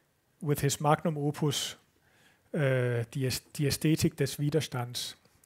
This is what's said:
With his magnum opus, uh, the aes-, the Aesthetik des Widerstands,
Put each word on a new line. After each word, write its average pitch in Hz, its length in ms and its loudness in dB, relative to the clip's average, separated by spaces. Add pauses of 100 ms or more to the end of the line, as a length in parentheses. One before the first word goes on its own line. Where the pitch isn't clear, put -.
(400)
With 147 200 0
his 139 200 0
magnum 151 380 2
opus, 147 580 -2 (800)
uh, 127 560 0
the 131 160 -2
aes-, - 160 -2 (120)
the 151 120 0
Aesthetik 160 500 2
des 135 220 -2
Widerstands, 135 760 -2 (320)